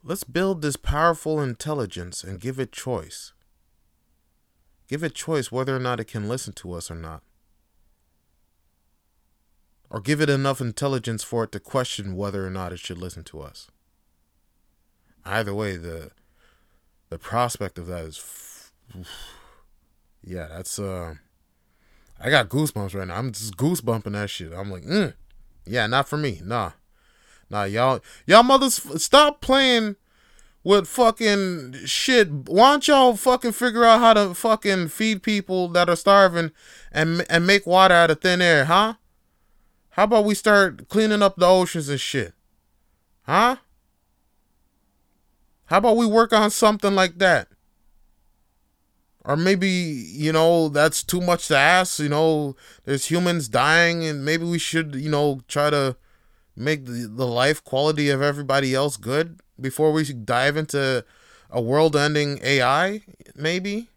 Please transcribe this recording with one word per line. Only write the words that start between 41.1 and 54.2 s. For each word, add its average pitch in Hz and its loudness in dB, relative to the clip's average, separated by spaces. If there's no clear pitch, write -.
up 196 2
the 175 4
oceans 175 2
and 139 -4
shit? 101 -6
Huh? 226 0
How 170 4
about 226 4
we 233 2
work 226 4
on 214 4
something 208 2
like 180 0
that?" 175 4
Or 143 -2
maybe, 185 0
you 151 -4
know, 160 4
that's 147 2
too 180 -4
much 175 -2
to 151 2
ask. 180 4
You 151 -4
know, 151 0
there's 139 -4
humans 175 0
dying 165 2
and 147 -6